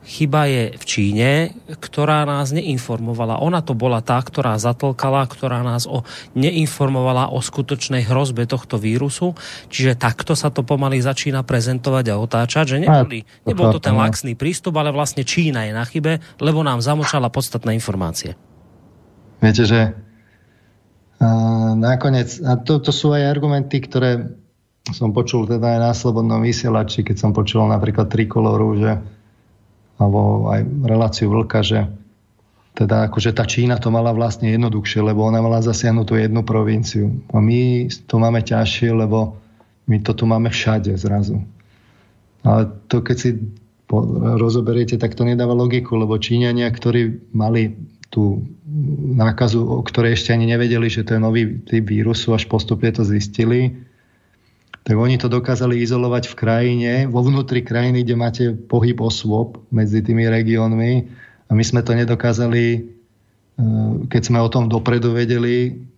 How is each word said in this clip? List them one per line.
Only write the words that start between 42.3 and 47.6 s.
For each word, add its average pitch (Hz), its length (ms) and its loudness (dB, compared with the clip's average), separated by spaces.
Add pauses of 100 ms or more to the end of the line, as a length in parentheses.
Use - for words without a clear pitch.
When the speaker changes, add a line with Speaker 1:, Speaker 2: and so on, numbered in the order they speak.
Speaker 2:
Ale 110 240 2 (160)
to, 120 160 0
keď 123 160 0
si 127 120 0 (600)
po-, 113 160 2 (320)
rozoberiete, 117 560 2
tak 113 240 -2
to 120 80 2
nedáva 120 320 2
logiku, 123 400 0
lebo 107 240 0
Číňania, 120 480 0
ktorí 120 640 -2
mali 110 400 0 (340)